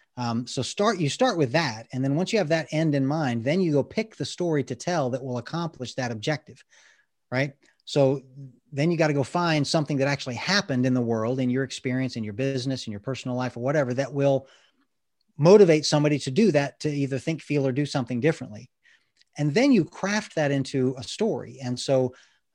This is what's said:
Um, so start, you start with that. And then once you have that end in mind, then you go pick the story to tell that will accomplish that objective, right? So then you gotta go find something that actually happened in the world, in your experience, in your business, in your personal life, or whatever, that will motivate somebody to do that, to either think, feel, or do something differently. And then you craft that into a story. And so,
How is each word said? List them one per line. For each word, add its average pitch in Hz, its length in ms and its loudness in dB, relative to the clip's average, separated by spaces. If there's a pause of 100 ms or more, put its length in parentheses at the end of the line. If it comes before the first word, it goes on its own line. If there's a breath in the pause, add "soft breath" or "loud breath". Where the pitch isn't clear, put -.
(160 soft breath)
Um, 120 300 -2
so - 160 -4
start, 196 360 0
you 156 100 0
start 247 280 0
with 135 160 2
that. 123 400 0
And 131 120 -2
then 135 100 0
once 180 180 -2
you 226 60 2
have 170 100 0
that 160 220 0
end 156 240 2
in 135 120 2
mind, 135 380 -2
then 156 160 0
you 170 120 2
go 139 100 4
pick 220 340 -6
the 143 80 -6
story 156 400 -2
to 127 100 -8
tell 147 360 -2
that 127 140 -6
will 123 140 -6
accomplish 156 560 -8
that 123 180 -4
objective, 127 520 -6 (680 soft breath)
right? 139 200 -2 (320)
So 139 380 2 (500)
then 147 180 0
you 170 60 0
gotta 156 160 4
go 139 120 0
find 160 420 0
something 151 320 0
that 135 100 2
actually 135 280 -4
happened 151 500 0
in 127 80 2
the 127 60 2
world, 117 400 -2
in 127 100 0
your 131 140 0
experience, 127 520 -6
in 113 80 -6
your 104 80 -8
business, 131 540 -4
in 110 60 -8
your 101 80 -10
personal 127 360 -6
life, 123 200 -4
or 117 40 -10
whatever, 135 340 0
that 135 180 -4
will 139 340 2 (880 soft breath)
motivate 165 480 8
somebody 147 360 2
to 135 100 -6
do 180 220 4
that, 143 280 0
to 151 80 -4
either 139 300 -2
think, 160 240 -6
feel, 143 240 0
or 131 60 0
do 139 120 -2
something 127 360 -4
differently. 120 500 -2 (640)
And 147 160 0
then 254 200 4
you 190 120 6
craft 202 520 -6
that 147 160 2
into 135 440 0
a 127 60 -12
story. 131 600 -4
And 123 160 -4
so, 131 360 0 (400 soft breath)